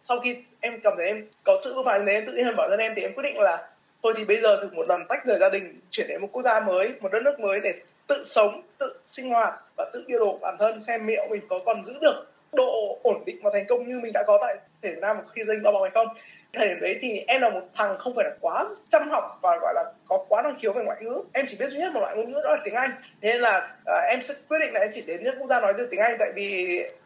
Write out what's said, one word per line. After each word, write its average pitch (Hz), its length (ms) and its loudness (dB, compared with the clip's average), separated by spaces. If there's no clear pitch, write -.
Sau 247 160 -2
khi 247 180 -4
em 233 240 -6
cảm 202 140 4
thấy 175 100 -2
em 214 200 -4
có 190 180 6
sự - 120 -4
vững 262 100 -2
vàng 208 200 2
đấy, 202 100 2
em 214 100 -2
tự - 80 -10
nhiên 240 240 0
bảo 160 120 0
thân 202 100 2
em 220 160 -2
thì 196 60 -4
em 190 120 -4
quyết 277 100 -6
định 285 160 -4
là 180 280 2
thôi 226 140 4
thì 214 80 -6
bây 214 160 2
giờ 208 200 6
thử 196 120 -8
một 165 160 -2
lần 175 200 2
tách 262 160 -4
rời 208 140 2
gia 190 100 6
đình, 190 300 -4
chuyển - 160 -4
đến - 140 -6
một 202 100 -8
quốc 254 100 -6
gia 226 180 4
mới, 202 400 0
một 196 120 -4
đất 226 120 0
nước 285 160 2
mới 202 200 0
để 202 140 -2
tự - 160 -2
sống, 208 380 2
tự - 280 -8
sinh 254 240 -4
hoạt 233 240 2
và - 160 -4
tự - 140 -10
điều 240 120 0
độ 202 220 2
bản 180 180 -4
thân 220 200 2
xem 226 280 -4
liệu 220 220 0
mình 208 200 -4
có 185 160 -2
còn 208 180 0
giữ 240 180 -12
được - 300 2
độ 226 500 2
ổn 226 220 2
định 180 180 -8
và 208 100 2
thành 202 120 0
công 240 240 0
như 254 100 -4
mình 226 140 -8
đã 202 140 2
có 202 140 8
tại 240 140 0
thể 185 80 -4
Việt 165 120 -8
Nam 208 160 0
khi 226 120 -6
gia 214 60 0
đình 208 100 -2
bao 208 100 6
bọc 196 80 4
hay 190 120 0
không. 226 140 4
Thời 214 140 2
điểm 180 140 -2
đấy 185 200 -2
thì 226 260 -6
em 254 140 4
là 226 80 4
một 185 120 -2
thằng 196 220 0
không 247 180 -6
phải 202 100 2
là 143 60 -4
quá 196 220 0
chăm 302 200 4
học - 320 -4
và 175 200 4
gọi - 120 0
là 170 100 0
có - 220 0
quá 220 120 4
năng 285 180 -4
khiếu 202 140 0
về 233 100 -2
ngoại - 180 -4
ngữ. 240 220 -8
Em 269 140 0
chỉ 202 120 -6
biết 277 100 -2
duy 285 100 -8
nhất 349 140 -2
một 247 60 -2
loại - 160 -2
ngôn 233 160 -4
ngữ 277 120 -4
đó - 80 0
là 302 120 2
tiếng 202 120 -6
Anh. 254 160 0
Thế 214 100 2
nên 240 100 0
là, 208 340 2
à, 170 240 2
em 254 120 2
sẽ 285 120 -2
quyết 311 120 2
định 240 120 -2
là 208 60 0
em 214 120 2
chỉ 233 160 -8
đến 175 160 -8
những 254 160 -2
quốc 262 80 -8
gia 247 120 2
nói 202 180 2
từ 240 140 -4
tiếng 185 80 -4
Anh, 226 200 2
tại 214 160 2
vì 185 460 -4